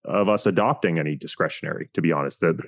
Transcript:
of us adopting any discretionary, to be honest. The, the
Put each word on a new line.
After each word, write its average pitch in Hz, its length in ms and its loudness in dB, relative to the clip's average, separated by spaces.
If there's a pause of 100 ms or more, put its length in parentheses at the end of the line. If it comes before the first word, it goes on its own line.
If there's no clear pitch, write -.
of 101 200 2
us 104 200 2
adopting 101 520 2
any 76 160 -2
discretionary, - 800 -6
to - 80 -2
be 82 120 4
honest. 71 280 -4
The, 82 140 2
the - 140 -8